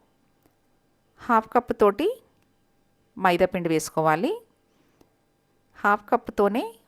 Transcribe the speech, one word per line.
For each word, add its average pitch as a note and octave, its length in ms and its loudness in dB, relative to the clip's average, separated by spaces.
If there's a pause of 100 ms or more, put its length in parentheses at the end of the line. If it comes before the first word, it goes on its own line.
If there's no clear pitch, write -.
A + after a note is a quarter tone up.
(1300)
హాఫ్ A#3 280 0
కప్ - 180 -2 (100)
తోటి G#3 260 2 (1120)
మైదా F3+ 300 2
పిండి E3+ 220 -2
వేసుకోవాలి. D#3+ 580 -2 (1500)
హాఫ్ G#3 280 0
కప్తోనే A3+ 540 0 (220)